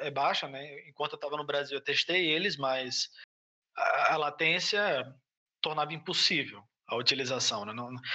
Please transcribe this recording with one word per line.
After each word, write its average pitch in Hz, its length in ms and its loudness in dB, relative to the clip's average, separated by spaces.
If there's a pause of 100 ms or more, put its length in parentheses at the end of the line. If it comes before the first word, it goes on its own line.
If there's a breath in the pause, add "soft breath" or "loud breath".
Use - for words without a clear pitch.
é 151 100 -4
baixa, 147 380 2
né? 139 400 -12
Enquanto 151 240 -4
eu 151 80 -10
tava 147 160 -4
no 147 100 -4
Brasil, 143 320 0
eu 135 60 -10
testei 170 460 2
eles, 165 260 2
mas 131 540 -2 (680 loud breath)
a, - 380 4
a - 20 4
latência 165 880 2 (560)
tornava 151 340 -2
impossível 151 680 0 (240)
a 117 100 -4
utilização, 123 680 0
né? 107 80 -6
Não, 123 180 -8 (240 loud breath)